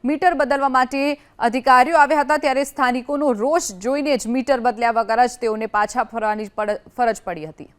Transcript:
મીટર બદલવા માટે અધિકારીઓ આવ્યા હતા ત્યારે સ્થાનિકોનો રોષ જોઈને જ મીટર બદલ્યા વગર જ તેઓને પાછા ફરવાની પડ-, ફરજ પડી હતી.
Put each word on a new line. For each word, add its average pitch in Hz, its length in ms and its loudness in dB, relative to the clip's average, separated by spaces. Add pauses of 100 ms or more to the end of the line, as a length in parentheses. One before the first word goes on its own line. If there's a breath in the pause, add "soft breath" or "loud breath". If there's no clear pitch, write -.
મીટર 311 280 2
બદલવા 269 360 0
માટે 277 480 0 (220 soft breath)
અધિકારીઓ 254 580 4
આવ્યા 294 240 4
હતા 294 160 0
ત્યારે 285 260 0
સ્થાનિકોનો 269 680 -2
રોષ 247 420 0
જોઈને 269 440 -2
જ 220 100 -6
મીટર 247 320 0
બદલ્યા 233 320 0
વગર 226 340 2
જ 240 160 -6
તેઓને 220 260 -2
પાછા 214 360 -2
ફરવાની 214 520 -4
પડ-, 208 240 -4 (180)
ફરજ 233 240 0
પડી 170 240 -10
હતી. 156 340 -18